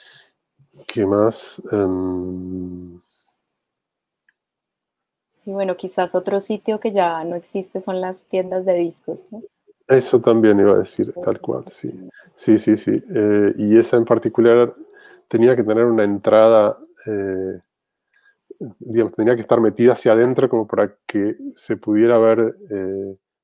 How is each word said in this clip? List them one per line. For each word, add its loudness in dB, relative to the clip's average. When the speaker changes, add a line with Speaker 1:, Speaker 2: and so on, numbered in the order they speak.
Speaker 1:
¿qué -4
más? -2
Em, -6
Speaker 2:
Sí, -14
bueno, -4
quizás -6
otro -2
sitio -6
que -4
ya 0
no -8
existe -10
son -6
las -10
tiendas -4
de 0
discos, -6
¿no? -18
Speaker 1:
Eso 2
también 4
iba 6
a 4
decir, -6
tal -4
cual, -8
sí. -14
Sí, 2
sí, 2
sí. -4
Eh, 2
y 4
esa 4
en 2
particular 2
tenía 4
que -2
tener 0
una 2
entrada, 4
eh, -6
digamos, -4
tenía 0
que -8
estar 0
metida 2
hacia 0
adentro 2
como -2
para 0
que -4
se -8
pudiera 2
ver, 2
eh, -8